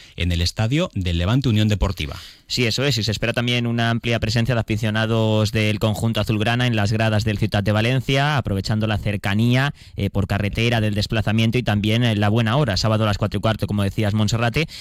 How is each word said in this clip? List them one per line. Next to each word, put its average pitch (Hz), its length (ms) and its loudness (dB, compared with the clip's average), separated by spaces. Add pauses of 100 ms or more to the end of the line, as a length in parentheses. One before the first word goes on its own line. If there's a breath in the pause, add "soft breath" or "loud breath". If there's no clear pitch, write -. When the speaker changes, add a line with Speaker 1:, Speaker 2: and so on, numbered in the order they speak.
(160 loud breath)
Speaker 1:
en 87 140 -2
el 85 120 0
Estadio 120 520 0
del 87 240 -2
Levante 117 300 0
Unión 107 200 2
Deportiva. 95 480 -2 (320 loud breath)
Speaker 2:
Sí, 123 180 -2
eso 123 180 -2
es, 135 140 0
y 107 40 -2
se 110 80 -2
espera 113 220 -2
también 120 340 -2
una 117 240 0
amplia 117 300 0
presencia 113 340 0
de 113 60 0
aficionados 110 920 0
del 107 260 0
conjunto 110 420 0
azulgrana 117 460 0
en 117 100 0
las 101 160 0
gradas 110 320 2
del 107 140 -2
Ciutat 104 260 0
de 104 80 0
Valencia, 135 640 2
aprovechando 107 500 -2
la 107 120 0
cercanía, 113 760 0 (220 loud breath)
eh, 98 140 -2
por 95 160 -2
carretera 110 540 0
del 107 140 0
desplazamiento 110 640 0
y 123 40 0
también, 107 400 2
eh, 113 140 2
la 104 120 2
buena 113 280 2
hora, 117 200 0
sábado 110 280 2
a - 20 2
las 101 120 0
cuatro 104 200 -2
y - 20 -6
cuarto, 104 280 -2
como 101 160 0
decías, 101 300 0
Monserrate. 110 420 0 (240 loud breath)